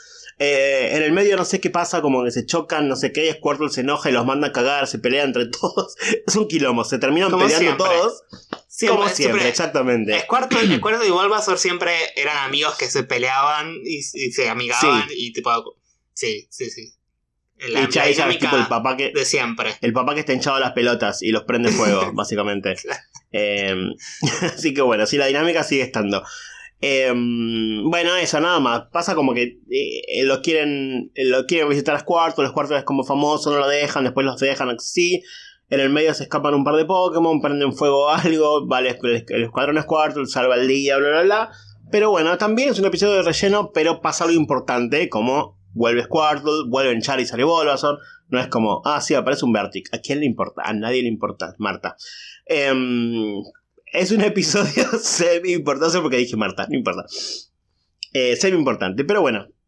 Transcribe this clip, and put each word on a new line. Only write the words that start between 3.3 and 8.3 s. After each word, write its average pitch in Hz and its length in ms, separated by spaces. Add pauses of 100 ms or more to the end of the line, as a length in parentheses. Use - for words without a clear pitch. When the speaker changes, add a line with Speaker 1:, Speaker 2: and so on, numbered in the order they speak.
Speaker 1:
Squirtle 147 360
se 131 120
enoja 143 280
y 131 40
los 120 120
manda 139 220
a - 40
cagar, 135 360
se 113 120
pelea 127 240
entre 123 220
<laughs> - 20
todos. - 480 (300)
Es - 100
un 214 120
quilombo, 131 360
se 123 160
terminan 160 320
Speaker 2:
Como 180 120
Speaker 1:
peleando 156 220
Speaker 2:
siempre. 160 220
Speaker 1:
todos. 185 360 (440)